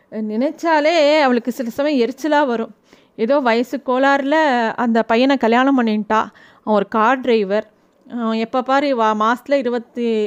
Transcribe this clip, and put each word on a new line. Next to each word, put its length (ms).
நினைச்சாலே 1120
அவளுக்கு 300
சில 180
சமயம் 380
எரிச்சலா 380
வரும். 300
ஏதோ 240
வயசு 460
கோளாறுல 500
அந்த 280
பையனை 340
கல்யாணம் 460
பண்ணிட்டா. 340
அவன் 120
ஒரு 120
கார் 320
டிரைவர். 520
அவன் 260
எப்ப 240
பாரு 360
வா-, 220
மாசத்துல 340
இருபத்தி, 720